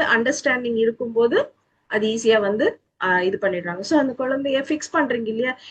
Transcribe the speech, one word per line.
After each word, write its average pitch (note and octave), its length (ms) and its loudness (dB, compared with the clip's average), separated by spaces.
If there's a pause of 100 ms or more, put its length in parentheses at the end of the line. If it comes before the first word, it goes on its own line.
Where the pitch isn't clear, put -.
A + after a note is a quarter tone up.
அண்டர்ஸ்டாண்டிங் A#3+ 720 0
இருக்கும்போது A#3 580 0 (540)
அது G#3+ 160 0
ஈஸியா A3 340 2
வந்து, G#3+ 260 0 (340)
ஆஹ், F3+ 220 2
இது G3 160 0
பண்ணிடுறாங்க. F3 440 -4
So, D#4+ 160 0
அந்த C4+ 160 2
குழந்தைய C4+ 480 -2
ஃபிக்ஸ் D4+ 300 -6
பண்றீங்க A#3+ 360 0
இல்லையா, A#3+ 240 -2 (180)